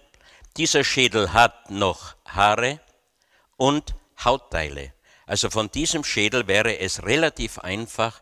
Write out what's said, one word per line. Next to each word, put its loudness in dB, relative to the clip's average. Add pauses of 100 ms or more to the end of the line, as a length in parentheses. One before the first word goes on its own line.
(580)
Dieser 2
Schädel 2
hat 4
noch -4 (120)
Haare 0 (760)
und 0 (280)
Hautteile. -2 (340)
Also -2
von -2
diesem -4
Schädel 0
wäre 2
es -6
relativ 0
einfach, -6